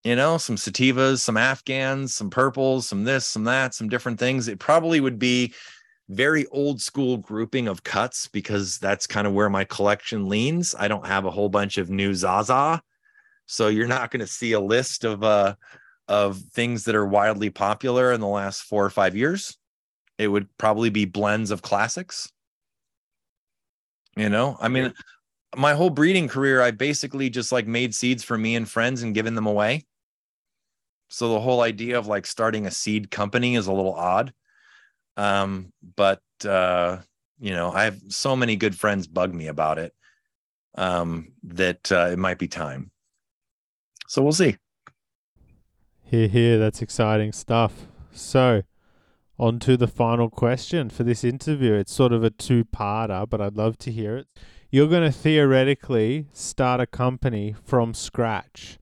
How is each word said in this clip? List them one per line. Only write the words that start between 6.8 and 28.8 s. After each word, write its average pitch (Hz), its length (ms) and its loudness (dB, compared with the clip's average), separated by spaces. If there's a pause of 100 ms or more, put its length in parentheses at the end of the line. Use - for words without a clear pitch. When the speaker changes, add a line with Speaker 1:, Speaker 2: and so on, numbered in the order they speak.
Speaker 1:
school 127 360 -2
grouping 110 500 -4
of 95 160 -6
cuts - 420 -2
because 98 520 -4
that's 101 280 -2
kind 104 220 -2
of 101 40 0
where 101 160 2
my 98 140 0
collection 101 680 -2
leans. 139 480 -2
I 101 120 -2
don't 104 180 -4
have 98 180 0
a 92 60 -2
whole 101 180 -2
bunch 101 300 0
of 90 100 -4
new 98 260 -2
Zaza. 110 680 0 (640)
So 107 220 0
you're 107 180 2
not 123 240 -2
gonna 113 160 -6
see 117 260 -4
a 107 80 2
list 113 440 -2
of, 104 180 -2
uh, 104 320 4 (540)
of 101 300 2 (140)
things 120 320 -2
that 110 120 0
are 104 100 2
wildly 101 440 2
popular 123 600 0
in 117 80 0
the 104 60 -4
last 98 360 -4
four 104 220 0
or 98 60 0
five 95 240 2
years. 156 420 -2 (640)
It 110 80 0
would 101 220 0 (100)
probably 110 320 2
be 104 140 2
blends 104 480 -2
of 95 100 -6
classics. - 680 -4 (1900)
You 107 120 0
know, 117 320 0
I 113 60 -2
mean, 131 200 0
Speaker 2:
Yeah. 123 40 -4 (680)
Speaker 1:
my 143 180 4
whole 170 160 4
breeding 160 360 2
career, 135 340 2
I 123 120 4
basically 135 580 -4
just, 117 220 -4
like, 120 140 0
made 117 280 -2
seeds 123 300 -2
for 117 120 -4
me 113 200 0
and 113 120 -4
friends 120 340 -2